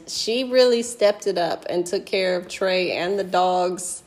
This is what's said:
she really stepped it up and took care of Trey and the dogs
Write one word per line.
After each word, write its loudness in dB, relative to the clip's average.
she -2
really 4
stepped 0
it 0
up -2
and 0
took -4
care 0
of -6
Trey 0
and -2
the -2
dogs 0